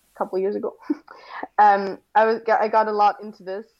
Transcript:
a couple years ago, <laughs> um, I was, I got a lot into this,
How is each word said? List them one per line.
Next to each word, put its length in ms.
a 20
couple 220
years 160
ago, 200
<laughs> 680
um, 420
I 100
was, 240
I 180
got 200
a 40
lot 300
into 220
this, 240